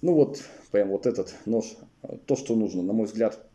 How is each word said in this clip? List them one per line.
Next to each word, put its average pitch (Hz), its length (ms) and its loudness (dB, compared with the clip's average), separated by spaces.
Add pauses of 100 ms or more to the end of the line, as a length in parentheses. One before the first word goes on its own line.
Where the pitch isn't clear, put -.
Ну 175 120 2
вот, 151 280 4 (300)
прям 101 180 2
вот 98 160 -2
этот 113 280 -2 (120)
нож, 110 200 0 (380)
э, - 220 -12
то, 139 120 0
что - 180 -2
нужно, 92 280 0
на 95 100 -2
мой 110 120 2
взгляд 107 340 -2 (160)